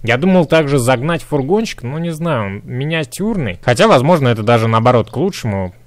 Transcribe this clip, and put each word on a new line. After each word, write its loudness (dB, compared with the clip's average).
Я 0
думал 4
также 2
загнать 0
фургончик, -4
но -8
не -6
знаю, -4
он -8
миниатюрный. -6
Хотя, 2
возможно, 4
это -2
даже 2
наоборот 2
к -8
лучшему. -4